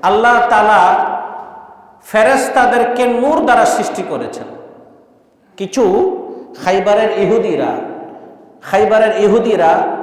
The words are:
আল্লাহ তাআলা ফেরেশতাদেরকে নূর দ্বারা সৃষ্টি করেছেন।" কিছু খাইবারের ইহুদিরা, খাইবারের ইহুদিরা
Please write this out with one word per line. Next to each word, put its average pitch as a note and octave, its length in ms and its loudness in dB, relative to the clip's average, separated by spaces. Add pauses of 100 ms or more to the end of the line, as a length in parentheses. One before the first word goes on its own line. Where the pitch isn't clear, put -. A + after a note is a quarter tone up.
আল্লাহ A#3 480 2
তাআলা G#3+ 560 4 (960)
ফেরেশতাদেরকে B3 1040 2
নূর C4 380 0
দ্বারা A#3 200 4
সৃষ্টি - 440 -2
করেছেন।" - 380 -10 (1080)
কিছু G3 260 -2 (800)
খাইবারের G#3 560 0
ইহুদিরা, F#3 480 0 (960)
খাইবারের G#3+ 600 2
ইহুদিরা G3 540 2 (260)